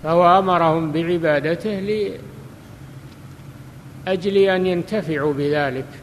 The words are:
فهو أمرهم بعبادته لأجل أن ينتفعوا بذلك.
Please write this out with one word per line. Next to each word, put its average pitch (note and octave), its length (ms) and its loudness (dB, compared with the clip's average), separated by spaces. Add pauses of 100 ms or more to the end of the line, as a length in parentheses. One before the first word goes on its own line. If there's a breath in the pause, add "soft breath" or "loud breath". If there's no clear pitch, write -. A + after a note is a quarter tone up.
فهو F3 360 6
أمرهم E3 540 2
بعبادته E3+ 1160 -2 (2000)
لأجل F#3+ 300 0
أن F#3+ 300 4
ينتفعوا E3 680 0
بذلك. C#3+ 540 0 (160)